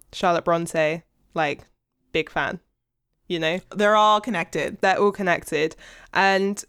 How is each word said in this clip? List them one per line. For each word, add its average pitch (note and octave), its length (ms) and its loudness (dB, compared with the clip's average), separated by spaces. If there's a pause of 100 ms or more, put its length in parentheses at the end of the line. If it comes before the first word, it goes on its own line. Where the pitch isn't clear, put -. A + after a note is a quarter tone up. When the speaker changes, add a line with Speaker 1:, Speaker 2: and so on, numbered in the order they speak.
(120)
Speaker 1:
Charlotte F3 320 0
Bronte, E3+ 580 0 (320)
like, D3+ 300 -4 (480)
big D#3 180 -2
fan, D#3+ 300 -4 (680)
you F3 100 -4
know? E3 220 -2 (160)
Speaker 2:
They're G#3 200 4
all G#3+ 260 4
connected. E3 580 -4
Speaker 1:
They're F#3+ 180 2
all G3+ 140 4
connected. D#3+ 640 -2 (380)
And G3 540 2